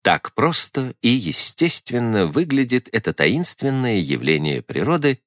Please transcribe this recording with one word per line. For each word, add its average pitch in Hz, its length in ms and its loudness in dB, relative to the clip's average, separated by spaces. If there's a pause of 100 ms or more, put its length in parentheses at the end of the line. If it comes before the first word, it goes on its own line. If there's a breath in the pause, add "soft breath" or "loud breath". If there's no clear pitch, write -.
Так - 320 0
просто 131 680 -2
и 117 80 4
естественно 120 1160 0
выглядит 131 680 0
это 110 220 -2
таинственное 131 840 0
явление 71 640 0
природы 143 640 0